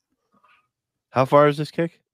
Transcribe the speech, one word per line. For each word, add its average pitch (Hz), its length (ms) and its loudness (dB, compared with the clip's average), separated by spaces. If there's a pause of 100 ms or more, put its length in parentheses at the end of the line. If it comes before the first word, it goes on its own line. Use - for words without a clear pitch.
(1120)
How 123 140 -2
far 143 240 4
is 143 100 -2
this 151 120 -8
kick? - 300 -8 (140)